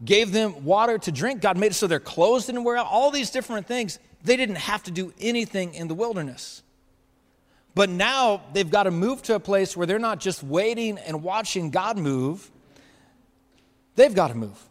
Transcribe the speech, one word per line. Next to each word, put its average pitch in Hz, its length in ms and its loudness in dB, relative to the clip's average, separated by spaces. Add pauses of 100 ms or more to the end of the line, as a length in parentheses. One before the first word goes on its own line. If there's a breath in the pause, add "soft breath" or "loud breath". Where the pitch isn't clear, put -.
gave 196 280 4
them 190 340 0
water 214 320 2
to - 140 -6
drink. 196 300 -4
God 190 160 2
made 208 140 4
it 175 40 -4
so 202 120 0
their 165 120 2
clothes 214 480 2
didn't 247 160 -4
wear 240 140 0
out. 240 100 -2
All 262 240 2
these 277 180 -4
different 226 380 -6
things. 240 320 -6 (240 soft breath)
They 233 120 4
didn't 233 220 -2
have 202 260 -4
to 185 80 -12
do 175 280 -6
anything 196 540 -4
in 165 140 -8
the 160 80 -6
wilderness. 185 680 -8 (1120)
But 196 160 4
now 214 520 2 (120)
they've 185 160 0
gotta 196 220 4
move 208 320 0
to 226 120 0
a 202 40 0
place 190 380 0
where 175 80 -2
they're 190 140 0
not 226 200 -2
just 190 240 -4
waiting 214 540 0
and 160 260 -8
watching 185 460 -4
God 208 280 -2
move. 139 540 -2 (1400 soft breath)
They've 254 180 8
gotta 170 200 2
move. 110 380 -8